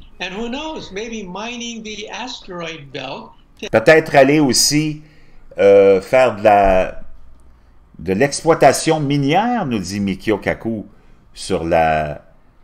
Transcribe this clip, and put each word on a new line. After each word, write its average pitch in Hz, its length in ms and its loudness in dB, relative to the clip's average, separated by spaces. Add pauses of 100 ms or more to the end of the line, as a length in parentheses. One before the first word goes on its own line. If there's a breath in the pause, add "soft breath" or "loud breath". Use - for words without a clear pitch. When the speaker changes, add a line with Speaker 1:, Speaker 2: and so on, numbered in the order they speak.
(220)
Speaker 1:
And 185 160 -10
who 233 120 -8
knows, 277 420 -12
maybe 220 340 -12
mining 226 580 -12
the 214 280 -14
asteroid 170 840 -14
belt. 139 380 -14 (400)
Speaker 2:
Peut-être 156 440 2
aller 143 240 6
aussi, 151 640 0 (560 soft breath)
euh, 101 440 6
faire 127 340 2
de 101 80 -12
la, 98 580 4 (960)
de 90 160 -4
l'exploitation 156 840 2
minière, 156 640 0
nous 120 140 -4
dit 98 200 -8
Mikio 101 380 -2
Kaku, 101 480 -6 (480 soft breath)
sur 85 300 -6
la, 78 580 0 (420)